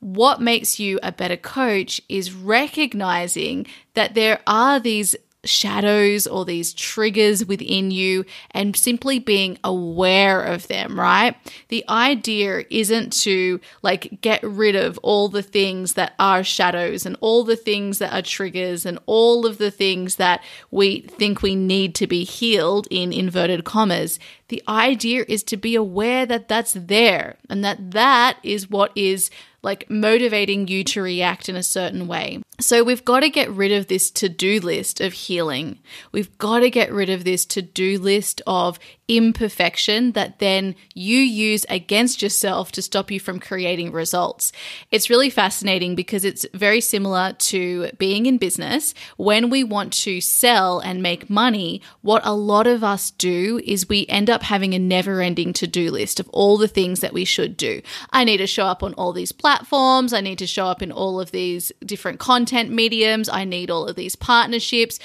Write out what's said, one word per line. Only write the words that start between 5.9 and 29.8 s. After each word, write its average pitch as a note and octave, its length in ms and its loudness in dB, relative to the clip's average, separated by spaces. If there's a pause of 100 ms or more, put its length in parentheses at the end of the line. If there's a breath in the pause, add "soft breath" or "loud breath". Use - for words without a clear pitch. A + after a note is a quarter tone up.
or F#3 180 -4
these E3+ 300 -4
triggers G#3+ 720 0
within F#3+ 460 0
you F#3 320 0 (260 loud breath)
and G3+ 240 -2
simply B3+ 460 0
being G3 420 2
aware F#3 800 2
of F3 240 -4
them, G3 320 -6
right? F#3 380 4 (320 loud breath)
The A3+ 200 -4
idea G#3+ 800 0
isn't A3 520 0
to, F#3 400 0 (200 loud breath)
like, G3 400 -4
get A3 220 0
rid G#3 320 0
of F3 300 0
all G#3 240 4
the G3 160 -4
things F#3 480 -2
that - 260 -2
are F#3+ 240 4
shadows F3 640 -2
and F#3 140 -8
all A3+ 240 4
the A3+ 100 0
things G3+ 440 -2
that - 140 -4
are F#3+ 100 -2
triggers F3+ 640 -6
and F3 220 -6
all A#3 400 4
of G#3+ 120 -4
the G#3 120 0
things F#3 460 -2
that F3+ 260 2 (300 loud breath)
we G3 300 2
think G#3 400 -2
we F#3+ 120 0
need F#3+ 420 0
to F#3 120 -2
be F3 160 0
healed G3+ 640 0
in F3+ 220 -2
inverted F3+ 500 0
commas. F3 560 0 (300 loud breath)
The - 180 -8
idea A3+ 640 0
is G3+ 160 -2
to A3+ 120 -6
be A3+ 200 -2
aware A3 500 0
that A#3 220 -4
that's A3+ 240 -2
there G3 640 2 (120)
and G3+ 160 -4
that F#3+ 280 -6
that A#3+ 500 4
is G3+ 260 -6
what G3+ 280 2
is, F#3+ 340 0 (320 loud breath)
like, G3 260 -6